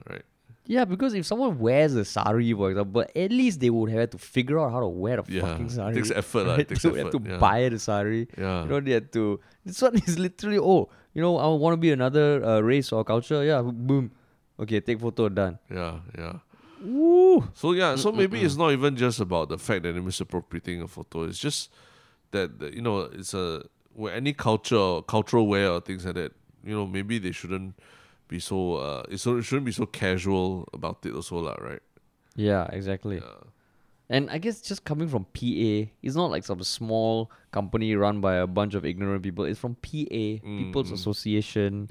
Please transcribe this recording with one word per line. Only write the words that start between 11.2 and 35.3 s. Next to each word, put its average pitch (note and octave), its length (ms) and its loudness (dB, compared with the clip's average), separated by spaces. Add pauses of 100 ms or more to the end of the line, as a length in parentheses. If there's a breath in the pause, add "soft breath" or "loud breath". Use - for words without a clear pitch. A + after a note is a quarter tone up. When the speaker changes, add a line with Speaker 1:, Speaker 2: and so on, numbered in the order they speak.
Speaker 2:
know, F3 160 4
I C#3+ 160 2
wanna E3 220 4
be E3 140 4
another, C#3 540 4
uh, A2 160 4
race C3 320 2
or A2 120 0
culture." C#3+ 400 0
Yeah, D3 180 4
boom. B2 480 0 (480 soft breath)
Okay, G#2+ 220 0
take A2+ 200 -2
photo, A#2 280 0
done. F#2 300 0 (120)
Speaker 1:
Yeah, E2+ 280 -6 (180)
yeah. E2+ 220 -10 (420 loud breath)
Speaker 2:
Woo! E4+ 640 6 (100)
Speaker 1:
So, E3 180 0
yeah, F3 240 2
so F#3+ 160 2
maybe G3+ 300 2
it's D3+ 120 2
Speaker 2:
Mm-mm-mm. C#3+ 40 -6
Speaker 1:
not D#3+ 140 4
even C#3 240 2
just A#2+ 240 2
about F2 300 0
the E2 80 -6
fact G2 260 -2
that E2+ 80 -2
they're F2 100 -4
misappropriating F2 800 -6
a D#2+ 60 -12
photo. - 360 -8
It's F2+ 140 -8
just - 320 -4 (600 soft breath)
that, F2 260 -4
that, D2 160 -10
you A#2 80 -10
know, G2+ 200 0
it's F2 320 -10
a, E2+ 280 -4 (320)
where G#2+ 200 -8
any C3+ 180 -2
culture A2+ 440 2
or F2+ 260 2
cultural A2+ 440 2
wear G2 240 4
or F2 100 0
things F#2 240 -12
like F#2 120 -6
that, E2+ 160 -6 (320)
you G#2 100 -8
know, G#2 120 -4
maybe G2 320 -4
they F#2 120 -4
shouldn't F#2+ 480 -8 (480 soft breath)
be E2+ 140 -8
so, F2+ 360 -2
uh, C2+ 340 -6
it's G2 120 -8
so, A#2+ 140 2
it A#2 60 -2
shouldn't C3+ 240 -2
be A#2 60 -4
so A2 140 -4
casual F#2 840 0
about - 340 -10
it A#1 80 -8
also E2+ 240 -8
lah, D#2 220 -6
right? B1 220 -12 (520)
Speaker 2:
Yeah, G2+ 380 2
exactly. G2 460 -6
Speaker 1:
Yeah. A1 280 -16 (600)
Speaker 2:
And C3+ 200 0
I C#3 100 -6
guess G#3+ 220 -6
just - 240 -10
coming D3+ 240 -4
from A2+ 240 -2